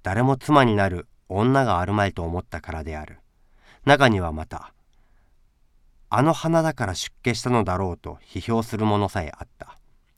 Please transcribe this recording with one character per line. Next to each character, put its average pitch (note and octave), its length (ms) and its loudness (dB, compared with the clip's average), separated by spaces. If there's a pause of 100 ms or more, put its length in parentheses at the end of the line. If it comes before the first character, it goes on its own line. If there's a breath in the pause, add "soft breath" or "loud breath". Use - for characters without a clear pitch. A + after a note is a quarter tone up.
誰 G2 180 -2
も C3 160 2
妻 D3 260 4
に A2+ 120 4
な G2+ 120 2
る F2+ 200 -8 (200)
女 B2+ 380 2
が F#2 140 2
あ F#2 60 0
る G2+ 60 -2
ま G#2 140 2
い F#2 80 -2
と F2 100 -8
思 E2+ 160 -6
っ - 40 -6
た D#2+ 180 -12
か - 100 -14
ら D#2+ 120 -10
で D#2 140 -10
あ D#2 60 -12
る。 - 160 -20 (640 soft breath)
中 C#3 260 6
に G2+ 100 2
は E2 120 -4
ま D#2 140 -8
た、 - 280 -16 (1400)
あ A2+ 120 2
の D#3 120 4
鼻 E3 280 0
だ D#3+ 120 0
か A#2+ 120 -6
ら F#2 100 -4
出 - 180 -10 (100)
家 B2 100 0
し G#2+ 80 -6
た B2+ 80 -4
の A#2+ 140 2
だ F#2 140 -2
ろ F#2 140 -2
う E2+ 60 -8
と - 220 -14 (120)
批 F#2+ 100 -8
評 A2+ 220 -2
す G#2+ 140 -8
る G#2+ 80 0
者 G#2 240 2
さ F#2 140 -6
え D2+ 120 -10
あ - 80 -18
っ - 40 -16 (100)
た。 - 200 -20 (400)